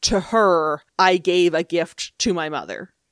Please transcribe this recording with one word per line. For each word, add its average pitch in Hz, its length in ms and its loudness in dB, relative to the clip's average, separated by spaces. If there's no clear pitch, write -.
"To - 160 0
her, 175 640 0
I 185 200 4
gave 175 340 2
a 170 100 0
gift - 580 -6
to 233 120 0
my 160 160 -4
mother." 151 460 -10